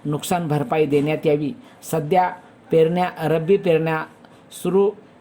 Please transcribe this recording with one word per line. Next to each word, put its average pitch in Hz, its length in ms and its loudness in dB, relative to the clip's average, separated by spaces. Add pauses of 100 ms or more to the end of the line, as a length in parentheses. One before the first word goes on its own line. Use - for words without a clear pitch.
नुकसान 151 440 -4
भरपाई 151 380 0
देण्यात 147 400 0
यावी. 147 260 0 (400)
सध्या 180 380 0 (420)
पेरण्या, 170 460 2
रब्बी 160 380 0
पेरण्या 160 480 0 (480)
सुरू 196 380 0 (300)